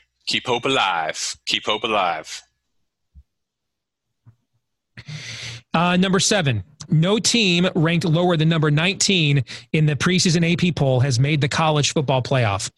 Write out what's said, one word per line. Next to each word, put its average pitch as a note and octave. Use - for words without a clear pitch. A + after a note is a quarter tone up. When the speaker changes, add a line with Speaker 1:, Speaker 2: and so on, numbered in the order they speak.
Speaker 1:
Keep -
hope B2
alive. F#2+
Keep -
hope G#2+
alive. F#2
Speaker 2:
Uh, F3
number F#3+
seven, C#3
no F3+
team F#3
ranked E3
lower F3
than D#3
number D#3
nineteen D#3
in D#3
the D3
preseason F3
A E3+
P F3+
poll C3
has B2
made C#3+
the D3
college D#3
football C3
playoff. A2